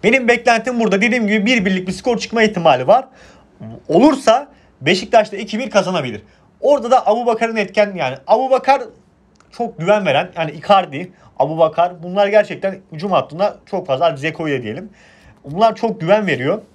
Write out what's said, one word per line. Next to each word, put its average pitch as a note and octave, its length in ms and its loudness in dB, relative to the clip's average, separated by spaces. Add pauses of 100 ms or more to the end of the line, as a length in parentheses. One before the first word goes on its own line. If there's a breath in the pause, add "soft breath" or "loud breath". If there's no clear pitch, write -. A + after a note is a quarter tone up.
Benim A#3+ 240 2
beklentim A#3+ 520 2
burada G3 220 0
dediğim A3+ 260 0
gibi G#3 180 0
bir A#3 200 0
birlik F#3+ 220 -2
bir F#3 60 -6
skor A#3+ 240 -2
çıkma A3+ 260 -2
ihtimali E3 440 2
var. B3 180 4 (800 soft breath)
Olursa C4 600 2 (340 soft breath)
Beşiktaş G3+ 500 2
da G3+ 60 -10
iki G#3+ 220 -8
bir A3+ 100 -6
kazanabilir. E3 520 -2 (400 soft breath)
Orada A#3+ 300 2
da B3+ 160 4
Abubakar'ın A3+ 480 0
etken, G3+ 400 0
yani C3 200 -4 (120)
Abubakar C4 540 2 (680)
çok A3+ 280 -8
güven G3 260 2
veren, D#3 320 0
yani D#3+ 140 -4
Icardi, F3 600 0 (280 soft breath)
Abubakar, D#3+ 640 0
bunlar F#3+ 240 0
gerçekten G3 520 0 (120)
hücum E3+ 200 -6
hattında E3+ 540 -2
çok - 220 -8
fazla, D3 300 0
Dzeko D#3 300 -6
ile C3+ 160 -4
diyelim. B2 260 -10 (560 soft breath)
Bunlar G#3 300 0
çok - 260 -4
güven G3 260 2
veriyor. D3 340 -2 (140)